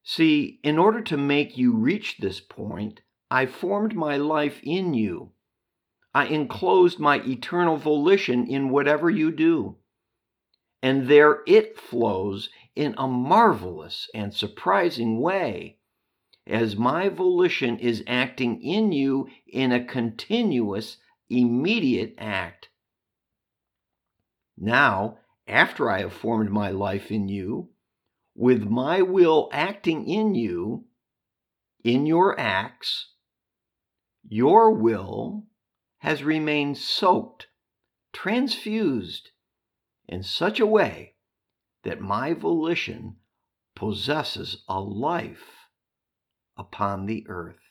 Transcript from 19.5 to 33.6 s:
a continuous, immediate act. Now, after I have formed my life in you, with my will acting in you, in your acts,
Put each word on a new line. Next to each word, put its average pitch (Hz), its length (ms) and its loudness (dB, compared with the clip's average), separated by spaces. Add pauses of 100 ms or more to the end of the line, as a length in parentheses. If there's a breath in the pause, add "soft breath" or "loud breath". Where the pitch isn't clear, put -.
a 123 120 2
continuous, 117 1120 -4 (340)
immediate 123 880 0
act. 95 500 -8 (1900)
Now, 110 640 2 (300 soft breath)
after 139 420 0
I 98 120 0
have 87 120 -6
formed 110 380 -2
my 104 180 0
life 98 400 -4
in 104 180 -4
you, 98 440 -6 (640)
with 120 300 4
my 135 360 0
will 175 520 4
acting 160 520 -4
in 214 300 0
you, 104 500 -4 (1000)
in 127 200 2
your 170 320 2
acts, - 760 -6 (1120)